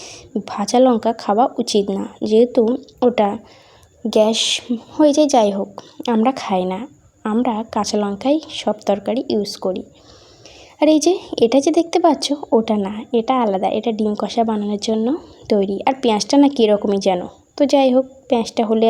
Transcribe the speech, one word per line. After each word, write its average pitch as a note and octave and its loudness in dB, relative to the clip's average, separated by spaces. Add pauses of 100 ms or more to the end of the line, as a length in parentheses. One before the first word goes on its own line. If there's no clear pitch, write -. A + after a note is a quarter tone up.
(520)
ভাজা G#3 -2
লঙ্কা A3+ 2 (120)
খাওয়া A3 2 (160)
উচিত G3+ 0 (120)
না, G3+ -6 (260)
যেহেতু A#3 4 (440)
ওটা A3 2 (760)
গ্যাস A3 2 (560)
হয়ে D4+ 6
যায়। D4+ 4
যাই A3 4
হোক, G3+ -6 (440)
আমরা A3+ 2 (100)
খাই F#3 -2
না, F#3+ -6 (460)
আমরা A3+ -2 (200)
কাঁচা G#3+ -4
লঙ্কাই G3+ -2 (220)
সব G#3 -2 (120)
তরকারি G#3 -2 (120)
ইউজ G3+ -4 (120)
করি। F#3+ -4 (960)
আর D4+ 4
এই D4+ 4
যে F4 4 (320)
এটা A#3 2
যে E4+ 2
দেখতে E4 -2
পাচ্ছ, C4+ 2 (320)
ওটা A3 0 (100)
না, G3+ -8 (260)
এটা A3+ -2 (100)
আলাদা, G3 0
এটা A3+ -2
ডিম G#3+ 0
কষা A3+ -2
বানানোর G#3 -4
জন্য A3 -2 (440)
তৈরি। G3 0 (120)
আর C4+ 2
পেঁয়াজটা A3 0
না C#4 6
কীরকমই G#3 0
যেন, F3+ 2 (360)
তো - -2 (100)
যাই C4+ 4
হোক, C4 2 (240)
পেঁয়াজটা A#3 -2
হলে A3 2